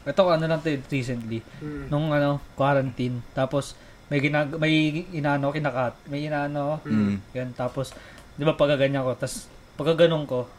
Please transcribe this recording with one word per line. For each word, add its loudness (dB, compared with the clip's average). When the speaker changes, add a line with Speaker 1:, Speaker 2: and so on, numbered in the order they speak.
Speaker 1:
ito, 2
ano 4
lang 2
to, 0
recently, -4
Speaker 2:
Mm. -8
Speaker 1:
nung, 0
ano, 2
quarantine. 0
Tapos, -2
may 0
ginag-, 0
may 2
inaano, 0
kinakat-, -2
may -6
inaano, -2
Speaker 2:
Mm. -8
Speaker 3:
Mm. 2
Speaker 1:
yun, -6
tapos, -4
di -8
ba, 4
pagkaganyan 2
ko, 0
tas -8
pagkaganon 4
ko -4